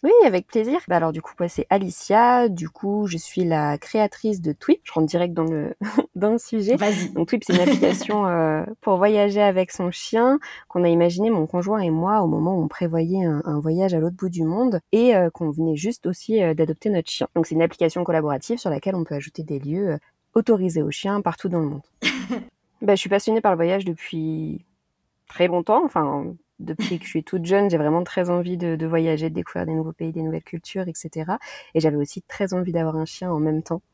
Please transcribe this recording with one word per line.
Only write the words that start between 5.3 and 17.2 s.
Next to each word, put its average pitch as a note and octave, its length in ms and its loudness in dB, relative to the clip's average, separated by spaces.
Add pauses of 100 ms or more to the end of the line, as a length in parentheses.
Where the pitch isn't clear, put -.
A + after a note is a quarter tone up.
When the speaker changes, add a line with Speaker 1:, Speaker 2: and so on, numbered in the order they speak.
Speaker 1:
dans E3 100 -2
le, D#3 380 -4
<laughs> G#3+ 340 -2
dans G3+ 160 2
le A#3 60 2
sujet. A3 400 0
Speaker 2:
Vas-y. G3 320 0
Speaker 1:
Donc, E3 180 -2
Twip, A#3 160 -2
c'est - 100 0
une F3+ 60 2
application, - 680 2
Speaker 2:
<laughs> - 20 0
Speaker 1:
euh, D#3+ 360 0 (160)
pour G3+ 160 2
voyager G#3 460 4
avec F#3 320 2
son F3+ 180 -2
chien B3 480 2 (300)
qu'on F3 160 0
a - 20 6
imaginé, F3 420 4
mon E3 180 0
conjoint G3 320 -2
et F3+ 100 0
moi, F3+ 320 2
au E3+ 60 2
moment D#3+ 300 0
où E3 60 0
on D3+ 60 -2
prévoyait E3+ 560 -2
un, D3+ 180 0
un D3+ 160 -2
voyage F3 340 0
à E3 60 2
l'autre F3 160 -2
bout F#3 140 -4
du F3 160 -2
monde G3 340 0 (140)
et, A3+ 240 6
euh, F3 140 4
qu'on D#3+ 200 -4
venait D#3+ 240 0
juste F#3+ 300 -6
aussi, G#3 360 0
euh, E3 120 2
d'adopter D#3 360 -2
notre F3+ 200 0
chien. - 260 -4